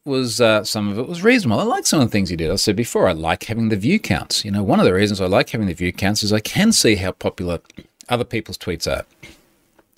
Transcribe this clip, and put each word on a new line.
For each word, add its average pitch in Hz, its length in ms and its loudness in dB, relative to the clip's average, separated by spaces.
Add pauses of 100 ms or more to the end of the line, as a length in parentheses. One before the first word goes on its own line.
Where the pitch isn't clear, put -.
was, 127 360 -2
uh, 110 220 6
some 104 280 -2
of 98 80 -4
it 127 100 -4
was 175 140 -8
reasonable. 196 360 4
I 175 60 0
like 339 220 -2
some - 140 2
of 262 60 4
the - 60 -2
things 98 160 0
he 87 80 -4
did. 80 140 -2
I 92 60 0
said 98 200 0
before, 120 320 2
I 92 40 2
like 82 320 0
having 113 260 -2
the 113 60 0
view 135 220 0
counts. - 460 -4
You 107 60 -6
know, 101 120 -2
one 123 160 2
of 208 60 4
the 107 80 6
reasons 101 280 0
I 95 60 0
like 107 240 2
having 110 180 -2
the 85 60 -4
view 87 160 -2
counts 101 320 -2
is 104 120 0
I 107 60 2
can 196 300 0
see 117 260 4
how 92 160 -4
popular 87 480 -6 (500)
other 120 140 0
people's 110 340 -8
tweets 82 320 -6
are. - 160 -4 (920)